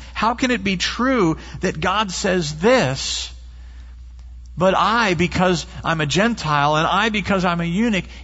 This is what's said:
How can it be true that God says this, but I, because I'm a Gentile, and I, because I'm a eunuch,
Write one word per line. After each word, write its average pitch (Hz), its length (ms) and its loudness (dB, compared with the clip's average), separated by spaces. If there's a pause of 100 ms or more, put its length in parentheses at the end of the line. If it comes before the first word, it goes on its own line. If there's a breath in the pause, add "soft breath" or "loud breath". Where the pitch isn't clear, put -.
(140)
How 233 220 0
can 247 160 0
it 202 120 0
be 190 140 0
true 220 600 2 (220 loud breath)
that 175 200 -2
God 190 320 0
says 170 480 0
this, 180 760 2 (1200 soft breath)
but 185 180 4
I, 202 400 4
because 175 500 2 (180 loud breath)
I'm 160 180 0
a 147 40 2
Gentile, 151 680 2
and 156 120 2
I, 196 220 2
because 202 340 0
I'm 170 180 0
a 170 40 -2
eunuch, 190 400 0 (180 loud breath)